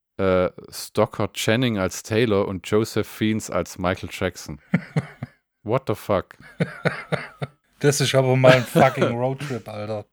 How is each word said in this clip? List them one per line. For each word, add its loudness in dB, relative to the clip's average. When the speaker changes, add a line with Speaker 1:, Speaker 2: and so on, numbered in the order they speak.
Speaker 1:
äh, 4
Stockard -2
Channing 2
als -2
Taylor 2
und -6
Joseph 0
Fiennes -2
als -2
Michael -2
Jackson. -6
Speaker 2:
<laughs> -6
Speaker 1:
What 0
the 0
fuck? -2
Speaker 2:
<laughs> -6
Das 4
ist 0
aber 4
mal 2
ein 2
fucking 2
Speaker 1:
<laughs> 0
Speaker 2:
Roadtrip, -6
Alter. -8